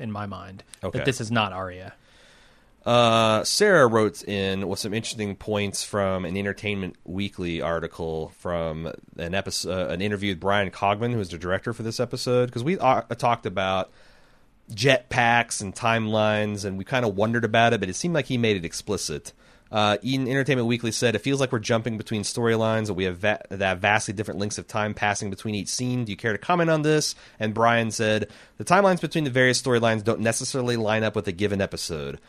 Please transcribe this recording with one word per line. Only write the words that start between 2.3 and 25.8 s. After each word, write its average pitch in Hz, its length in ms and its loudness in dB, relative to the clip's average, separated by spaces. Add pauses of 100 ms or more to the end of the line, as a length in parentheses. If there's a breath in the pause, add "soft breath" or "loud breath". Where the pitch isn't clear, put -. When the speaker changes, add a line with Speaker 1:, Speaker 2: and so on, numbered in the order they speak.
Speaker 2:
Uh, 113 580 6
Sarah 180 440 6
wrote 110 380 4
in 98 420 -2
with 95 100 -2
some 101 160 -6
interesting 107 420 -4
points 104 480 -2
from 95 400 0
an 87 140 -4
Entertainment 101 680 -4
Weekly 90 560 -4
article 80 800 -4
from 82 480 -4 (320)
an 85 160 -6
episo-, 95 380 -4
uh, 92 200 -2
an 87 120 -4
interview 101 300 -2
with 82 60 -8
Brian 98 300 2
Cogman, 104 420 0
who 117 80 -2
is 92 100 -6
the 85 100 -10
director 95 340 -2
for - 80 -10
this 113 180 -6
episode, 123 520 0
'cause 117 120 -6
we, 180 140 0
uh, 120 240 4 (160)
talked 120 300 0
about 95 420 0 (840 soft breath)
jetpacks 120 920 2
and 98 140 -8
timelines, 107 880 0
and 95 120 -4
we 95 60 -8
kinda 123 240 0
wondered 110 380 0
about 117 280 6
it, 107 60 0
but 95 100 -2
it 90 60 -6
seemed 175 180 -2
like 147 140 0
he 127 100 0
made 113 200 4
it 82 80 -6
explicit. - 680 -6 (380 soft breath)
Uh, 104 320 2
Ian, 131 240 -2
Entertainment 131 400 0
Weekly 120 240 0
said, 120 240 2
"It - 40 2
feels 135 220 0
like 131 100 0
we're 123 80 0
jumping 113 380 -2
between 107 240 -4
storylines, 110 680 0
and 98 80 -2
we 95 100 0
have 90 120 -2
va-, 104 220 0 (100)
that 95 300 0
vastly 107 340 2
different 95 260 -6
lengths 104 200 -4
of 85 80 -12
time 107 260 -2
passing 104 380 -2
between 107 240 -6
each 95 140 -4
scene. 123 360 -2